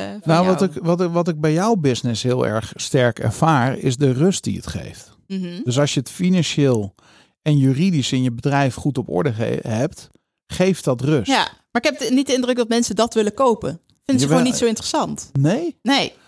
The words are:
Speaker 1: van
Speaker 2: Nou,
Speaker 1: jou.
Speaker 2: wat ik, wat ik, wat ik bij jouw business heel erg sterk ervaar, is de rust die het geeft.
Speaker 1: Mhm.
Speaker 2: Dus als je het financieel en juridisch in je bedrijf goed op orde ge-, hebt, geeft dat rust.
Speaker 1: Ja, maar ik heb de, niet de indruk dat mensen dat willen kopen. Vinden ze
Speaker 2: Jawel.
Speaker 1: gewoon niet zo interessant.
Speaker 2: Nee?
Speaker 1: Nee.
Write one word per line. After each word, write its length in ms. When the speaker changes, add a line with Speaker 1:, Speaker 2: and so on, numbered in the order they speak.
Speaker 1:
van 140
Speaker 2:
Nou, 200
Speaker 1:
jou. 20
Speaker 2:
wat 160
ik, 200
wat 180
ik, 100
wat 180
ik 120
bij 120
jouw 220
business 480
heel 240
erg 300
sterk 420
ervaar, 600
is 180
de 160
rust 320
die 120
het 100
geeft. 500
Speaker 1:
Mhm. 380
Speaker 2:
Dus 140
als 160
je 60
het 100
financieel 840
en 160
juridisch 540
in 100
je 100
bedrijf 420
goed 240
op 120
orde 220
ge-, 260
hebt, 400
geeft 380
dat 160
rust. 300
Speaker 1:
Ja, 180
maar 120
ik 20
heb 140
de, 160
niet 120
de 80
indruk 220
dat 120
mensen 280
dat 180
willen 200
kopen. 340
Vinden 200
ze 80
Speaker 2:
Jawel. 160
Speaker 1:
gewoon 160
niet 120
zo 100
interessant. 640
Speaker 2:
Nee? 500
Speaker 1:
Nee. 300